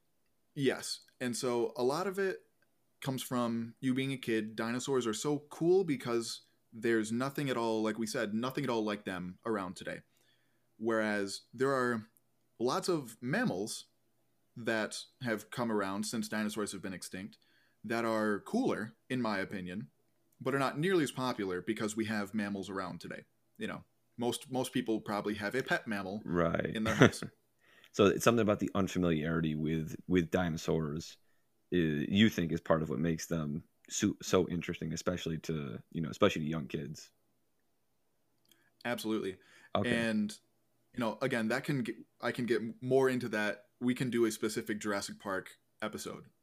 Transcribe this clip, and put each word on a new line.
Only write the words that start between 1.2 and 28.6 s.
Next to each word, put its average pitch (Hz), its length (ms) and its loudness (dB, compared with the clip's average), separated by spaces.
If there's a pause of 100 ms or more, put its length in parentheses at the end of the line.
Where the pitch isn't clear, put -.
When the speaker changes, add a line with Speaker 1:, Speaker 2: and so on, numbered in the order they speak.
Speaker 1:
And 123 160 -4
so 120 400 0
a 123 60 0
lot 151 240 0
of 190 120 -4
it 190 220 -2 (600)
comes 131 220 -4
from 117 580 -2
you 131 140 0
being 135 180 -2
a 131 40 -4
kid. 110 400 -2
Dinosaurs 120 500 0
are 107 80 0
so 147 340 -2
cool 180 360 4
because 120 580 -2 (300)
there's 113 400 2
nothing 135 360 -2
at 123 80 0
all, 113 260 2
like 110 160 0
we 113 80 0
said, 107 280 -2
nothing 131 300 -2
at 131 60 0
all 113 140 2
like 104 200 -2
them 90 420 -6
around 98 300 -2
today. 82 240 -8 (800)
Whereas 107 640 0 (120)
there 131 180 2
are 123 300 2 (560)
lots 143 300 0
of 143 320 -2
mammals 123 640 -2 (720)
that 113 420 -2 (240)
have 110 280 -4
come 120 200 -2
around 101 340 0
since 107 240 -4
dinosaurs 107 440 -4
have 92 100 -10
been 95 100 -8
extinct 92 460 -12 (460)
that 117 200 0
are 110 360 2
cooler, 117 540 -2 (140)
in 127 140 -2
my 107 160 0
opinion, 95 480 -6 (540)
but 127 140 0
are 139 40 2
not 135 200 0
nearly 170 260 2
as 117 80 -4
popular 104 500 -2
because 110 340 -2
we 113 100 0
have 104 280 -2
mammals 101 340 -4
around 92 320 -6
today. 95 240 -12 (340)
You 107 100 -6
know, 92 160 -10 (340)
most, 120 320 -2
most 127 220 -2
people 113 280 0
probably 104 340 -2
have 104 200 -4
a 131 80 0
pet - 240 -2
mammal 101 380 -6
Speaker 2:
Right. 85 500 2
Speaker 1:
in 110 100 -2
their 110 100 2
house. - 340 8
Speaker 2:
<laughs> - 40 -16 (600)
So 107 120 6
it's - 200 6
something 117 180 6
about 104 160 4
the - 160 -2